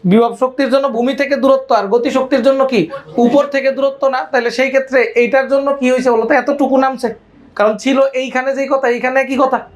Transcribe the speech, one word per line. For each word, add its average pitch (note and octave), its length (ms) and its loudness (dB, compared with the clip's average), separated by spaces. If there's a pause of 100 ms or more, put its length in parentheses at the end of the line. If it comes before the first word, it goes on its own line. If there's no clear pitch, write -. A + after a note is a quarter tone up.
(100)
বিভব A#3 220 4 (100)
শক্তির B3+ 300 -2
জন্য C#4 140 2 (100)
ভূমি B3 240 -2
থেকে C#4 220 0
দূরত্ব C4+ 360 2
আর G3+ 160 -2
গতি A#3+ 220 0
শক্তির C4 300 0
জন্য C4+ 140 2 (120)
কি A3 80 2 (440)
উপর C#4 180 4 (120)
থেকে C4+ 220 0
দূরত্ব C4+ 260 -2 (120)
না? C4 60 -2 (100)
তাহলে A#3 280 0
সেই C4 160 0
ক্ষেত্রে C4+ 240 0 (240)
এইটার B3+ 300 2
জন্য C#4 160 0 (120)
কি B3 120 0
হয়েছে B3+ 220 0
বলতো? A3+ 180 0 (100)
এতটুকু C4+ 420 0
নামছে। B3+ 240 -4 (480)
কারণ G#3+ 260 2
ছিল C4+ 160 0 (220)
এইখানে B3+ 360 -4
যেই C4+ 160 -4
কথা, C4+ 220 -2
এইখানে B3+ 300 -2
একই C4 180 -4
কথা। C4 160 0 (180)